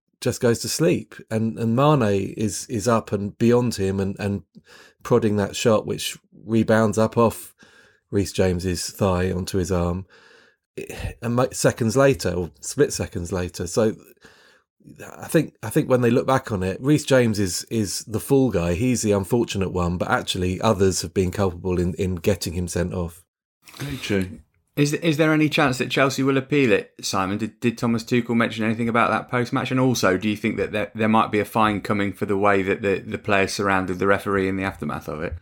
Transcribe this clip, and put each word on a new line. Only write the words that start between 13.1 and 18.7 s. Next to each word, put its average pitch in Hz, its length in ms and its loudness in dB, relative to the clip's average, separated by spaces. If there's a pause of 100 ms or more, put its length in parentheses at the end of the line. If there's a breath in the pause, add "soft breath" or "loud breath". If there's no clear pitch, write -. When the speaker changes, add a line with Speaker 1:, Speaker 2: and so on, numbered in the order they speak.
Speaker 1:
later. 90 340 -6
So 110 300 0 (1200 soft breath)
I - 80 -14
think, - 360 0
I 110 60 -6
think 151 200 0
when 127 140 4
they 120 80 4
look 123 180 2
back 131 240 0
on 92 100 -2
it, 92 180 -2
Reece 143 240 2
James 117 360 2
is, 90 300 -2
is 110 340 -4
the 104 160 -6
fall 135 300 2
guy. 87 240 0